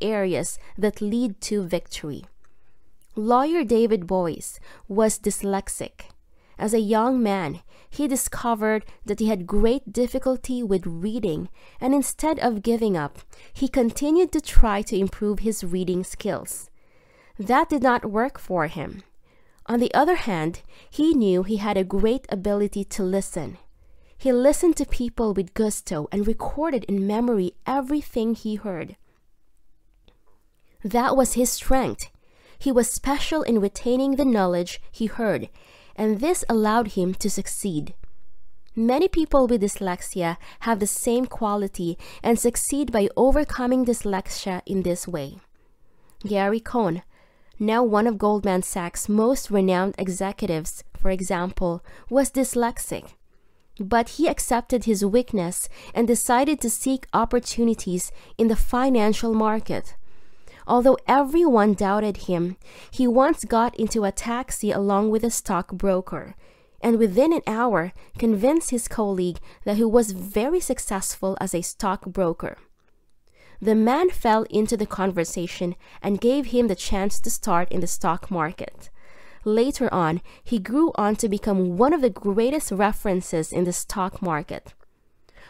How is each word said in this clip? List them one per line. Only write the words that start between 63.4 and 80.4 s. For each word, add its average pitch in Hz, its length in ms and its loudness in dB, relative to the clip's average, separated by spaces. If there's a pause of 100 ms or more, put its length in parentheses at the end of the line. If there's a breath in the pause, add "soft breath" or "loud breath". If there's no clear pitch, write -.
got 233 340 0
into 214 280 0
a 196 80 0
taxi 233 580 -4
along 202 380 2
with 220 160 0
a 233 40 0
stockbroker, 185 1080 -4 (440 soft breath)
and 233 180 2
within 233 360 4
an 302 120 0
hour 214 460 0 (260 soft breath)
convinced 240 540 2
his 240 160 -4
colleague 185 520 -2 (260 loud breath)
that 208 100 0
he 226 80 2
was 220 280 4
very 208 500 -2
successful - 800 -4
as 190 120 -4
a 170 80 -2
stockbroker. 185 960 -4 (1040 soft breath)
The 214 140 4
man 254 340 4
fell 220 400 2
into 214 280 0
the 208 80 -2
conversation 180 880 -4 (260 loud breath)
and 202 200 -2
gave 262 240 2
him 240 240 2
the 185 60 0
chance 196 440 2
to 226 100 4
start 180 440 2
in 185 80 2
the 175 60 0
stock - 440 -2
market. - 580 -6 (580 soft breath)
Later 233 460 2
on, 170 300 0 (200 loud breath)